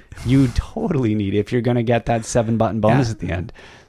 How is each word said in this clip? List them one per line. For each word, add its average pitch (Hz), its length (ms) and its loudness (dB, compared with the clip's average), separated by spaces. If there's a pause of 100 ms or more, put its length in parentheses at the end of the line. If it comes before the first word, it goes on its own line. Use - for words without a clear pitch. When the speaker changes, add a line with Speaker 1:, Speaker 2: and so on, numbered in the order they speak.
(260)
Speaker 1:
You 131 300 4
totally 135 580 -2
need 101 200 -2
if 104 180 0
you're 123 100 2
gonna 120 220 0
get 117 220 0
that 117 180 0
seven 117 320 0
button 110 240 0
bonus 117 280 4
Speaker 2:
Yeah. 113 40 -4
Speaker 1:
at - 80 -8
the 92 100 -6
end. 90 220 -6 (360)